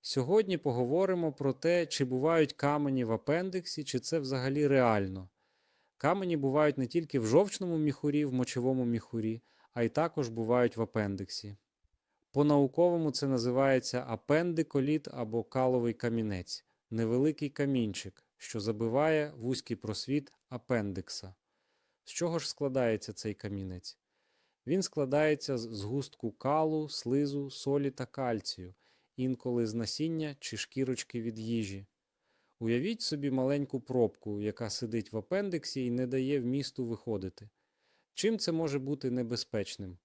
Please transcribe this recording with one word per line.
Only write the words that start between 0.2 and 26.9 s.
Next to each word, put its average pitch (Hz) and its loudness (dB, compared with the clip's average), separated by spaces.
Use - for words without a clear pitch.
поговоримо 156 2
про 139 0
те, 170 2
чи - -2
бувають 143 4
камені 143 2
в 113 0
апендиксі, 170 -2
чи 127 -4
це 160 -2
взагалі 135 0
реально. 104 4
Камені 175 0
бувають 143 4
не 127 0
тільки 151 -2
в 110 0
жовчному 170 4
міхурі, 147 0
в 127 -2
мочовому 127 0
міхурі, 113 -2
а 120 0
й 113 2
також 151 0
бувають 117 2
в 113 -2
апендиксі. 104 -4
По-науковому 147 4
це 139 -2
називається 127 2
апендиколіт 151 0
або 113 -2
каловий 127 2
камінець – 110 -4
невеликий 127 0
камінчик, 123 -2
що - -8
забиває 135 2
вузький 120 -4
просвіт 131 -4
апендикса. 101 -4
З - -18
чого 170 -2
ж - -6
складається 123 0
цей 107 -6
камінець? 95 -8
Він 180 2
складається 147 0
з 113 -2
згустку 113 -6
калу, 156 0
слизу, 139 -2